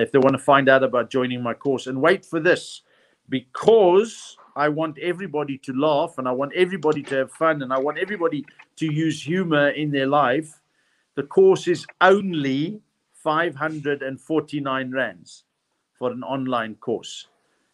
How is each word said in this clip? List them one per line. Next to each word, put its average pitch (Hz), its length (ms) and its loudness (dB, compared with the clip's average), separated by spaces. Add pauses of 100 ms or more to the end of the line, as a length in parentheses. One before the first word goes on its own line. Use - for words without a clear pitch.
if 113 100 0
they 143 80 4
wanna 135 200 4
find 139 300 4
out 135 140 6
about 120 280 0
joining 127 320 -2
my 117 120 -4
course, 131 320 -4
and 131 140 -6
wait 180 240 2
for 165 160 -6
this, 156 420 0 (460)
because 202 1080 2 (200)
I 147 120 0
want 156 300 -4
everybody 147 600 -6
to - 140 -10
laugh 151 460 0
and 127 100 -6
I 127 40 -2
want 135 220 -4
everybody 156 500 0
to 139 120 -6
have 131 160 -2
fun 156 300 0
and 127 100 -6
I 135 60 0
want 147 200 -4
everybody 170 460 -4 (320)
to 160 160 -4
use 151 300 -2
humor 151 480 0
in 151 200 -4
their 139 160 0
life. 143 540 0 (560)
The 139 80 -4
course 190 440 4
is 175 180 -4 (140)
only 175 800 2 (320)
five 160 420 -2
hundred 147 480 -6
and 131 180 -10
forty-nine 139 720 -4
rands 113 540 -8 (540)
for 123 120 -4
an 123 140 -10
online 127 520 -4
course. - 520 -8 (460)